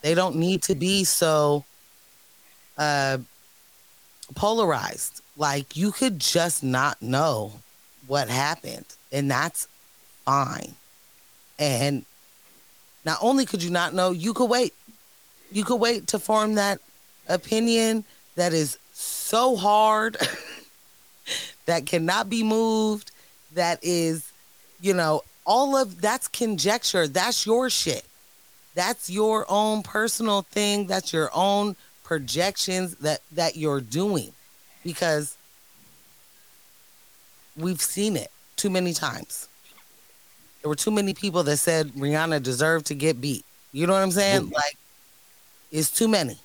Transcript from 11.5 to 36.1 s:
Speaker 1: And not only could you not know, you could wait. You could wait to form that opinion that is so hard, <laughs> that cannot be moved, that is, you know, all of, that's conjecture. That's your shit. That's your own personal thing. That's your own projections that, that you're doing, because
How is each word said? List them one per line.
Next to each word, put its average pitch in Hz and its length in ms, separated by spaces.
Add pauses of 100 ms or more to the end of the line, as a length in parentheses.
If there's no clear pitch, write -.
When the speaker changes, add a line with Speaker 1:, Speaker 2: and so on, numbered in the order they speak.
Speaker 1:
And 139 460 (1000)
not 160 160
only 262 260
could 180 160
you 175 80
not 175 240
know, 185 180
you 185 200
could 247 160
wait. 240 240 (760)
You 202 140
could 247 120
wait 233 320
to 214 100
form 214 360
that 202 240 (500)
opinion 220 760 (320)
that 175 160
is 156 260 (140)
so - 640
hard, 214 600 (760)
<laughs> - 760
that 170 200
cannot 185 440
be 226 140
moved, 220 680 (440)
that 170 280
is, 165 400 (580)
you 185 140
know, 160 280 (220)
all 269 320
of, 196 240
that's 214 280
conjecture. 202 800
That's 185 360
your 240 260
shit. - 340 (680)
That's 180 360
your 214 380
own 214 340
personal 214 600
thing. 208 440
That's 190 260
your 156 220
own 202 400 (380)
projections 170 840
that, 147 240 (120)
that 160 240
you're 147 240
doing, 147 540 (500)
because 156 500 (2250)